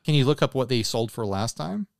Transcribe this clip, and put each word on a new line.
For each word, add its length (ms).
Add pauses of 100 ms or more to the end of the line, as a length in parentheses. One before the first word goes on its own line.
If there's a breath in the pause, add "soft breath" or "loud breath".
Can 100
you 120
look 160
up 120
what 140
they 140
sold 280
for 140
last 320
time? 300 (140)